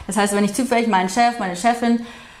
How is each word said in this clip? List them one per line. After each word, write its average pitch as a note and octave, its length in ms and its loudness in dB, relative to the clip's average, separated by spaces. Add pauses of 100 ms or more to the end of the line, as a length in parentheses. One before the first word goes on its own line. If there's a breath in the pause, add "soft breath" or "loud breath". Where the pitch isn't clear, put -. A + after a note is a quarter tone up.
Das F#3+ 100 -6
heißt, G3+ 200 0
wenn G#3 100 2
ich G3+ 80 -2
zufällig A#3 340 0
meinen F#3 220 2
Chef, A#3+ 300 0
meine F#3 160 -4
Chefin, A#3 500 0 (360 loud breath)